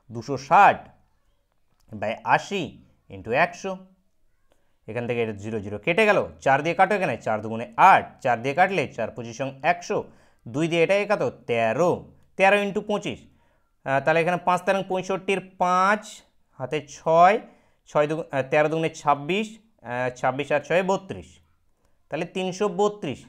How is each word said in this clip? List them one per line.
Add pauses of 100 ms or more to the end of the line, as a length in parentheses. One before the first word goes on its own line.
(120)
দুশো
ষাট (1040)
by (100)
আশি (260)
into
একশো। (1120)
এখান
থেকে
এটা
জিরো
জিরো
কেটে
গেল, (140)
চার
দিয়ে
কাটো
এখানে,
চার
দুগুণে
আট,
চার
দিয়ে
কাটলে
চার
পঁচিশ (220)
একশো, (440)
দুই
দিয়ে
এটা
কত? (140)
তেরো, (240)
তেরো
into
পঁচিশ। (680)
আহ,
তাহলে
এখানে
পাঁচ
তেরো
পঁয়ষট্টির
পাঁচ, (360)
হাতে
ছয়, (480)
ছয়
দু-,
আহ,
তেরো
দুগুণে
ছাব্বিশ, (240)
আহ,
ছাব্বিশ
আর
ছয়
বত্রিশ। (720)
তাহলে
তিনশো
বত্রিশ